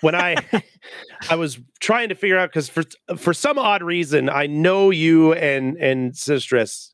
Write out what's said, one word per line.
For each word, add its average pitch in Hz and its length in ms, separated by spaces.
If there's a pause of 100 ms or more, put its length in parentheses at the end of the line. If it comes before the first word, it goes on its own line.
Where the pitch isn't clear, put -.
When 156 120
I, 175 220 (160)
<laughs> - 800
I 165 60
was 147 220 (220)
trying 226 300
to 185 60
figure 190 220
out, 180 140
'cause 151 180
for, 165 140 (340)
for 170 160
some 285 240
odd 208 240
reason, 151 480
I 143 160
know 180 460
you 160 420
and, 139 440
and 131 380
Sistress - 800